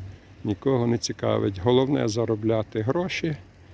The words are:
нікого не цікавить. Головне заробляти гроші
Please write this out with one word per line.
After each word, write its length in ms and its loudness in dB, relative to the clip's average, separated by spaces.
нікого 420 0
не 120 2
цікавить. 600 -2
Головне 500 4
заробляти 760 0
гроші 540 -2